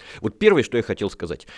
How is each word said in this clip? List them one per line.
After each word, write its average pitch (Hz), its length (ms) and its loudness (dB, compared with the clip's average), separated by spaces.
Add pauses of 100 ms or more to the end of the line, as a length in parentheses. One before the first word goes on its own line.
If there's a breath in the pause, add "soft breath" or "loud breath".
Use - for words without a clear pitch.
(220 loud breath)
Вот - 180 -6
первое, 196 240 6
что - 140 -4
я 117 40 2
хотел 101 300 -4
сказать. - 340 -10 (120)